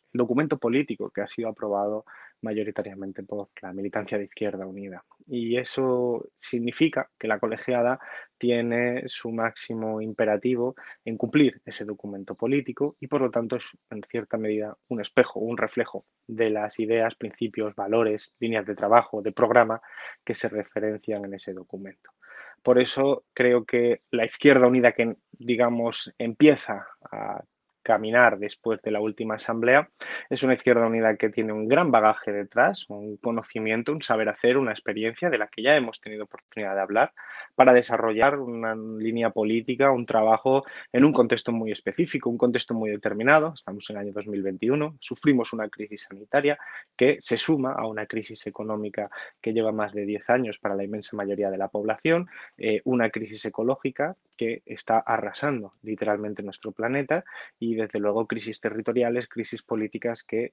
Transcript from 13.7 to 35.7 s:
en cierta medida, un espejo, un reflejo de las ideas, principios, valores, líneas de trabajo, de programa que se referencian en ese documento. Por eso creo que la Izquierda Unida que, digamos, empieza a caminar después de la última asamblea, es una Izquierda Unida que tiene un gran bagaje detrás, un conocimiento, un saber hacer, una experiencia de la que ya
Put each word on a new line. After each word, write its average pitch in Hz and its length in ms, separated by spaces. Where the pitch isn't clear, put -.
en 107 140
cierta 113 340
medida, 107 400
un 117 120
espejo, - 380
un 117 180
reflejo 110 480
de 110 240
las 107 280
ideas, 113 360
principios, 107 580
valores, 107 640
líneas 113 280
de 101 80
trabajo, 110 480
de 104 80
programa 113 500
que 117 120
se - 140
referencian 104 760
en 98 80
ese 95 200
documento. 95 580
Por 123 180
eso 135 440
creo 123 320
que 120 360
la 117 140
Izquierda 131 420
Unida 123 240
que, 117 240
digamos, 117 880
empieza 117 680
a 107 320
caminar 110 560
después 104 420
de 110 80
la 104 100
última 110 360
asamblea, 120 560
es 131 100
una 131 140
Izquierda 117 320
Unida 113 300
que 110 120
tiene 110 240
un 107 140
gran 147 240
bagaje 107 400
detrás, 117 580
un 104 280
conocimiento, 113 760
un 156 100
saber 113 260
hacer, 123 300
una 127 140
experiencia 110 580
de 131 80
la 107 120
que - 120
ya 147 160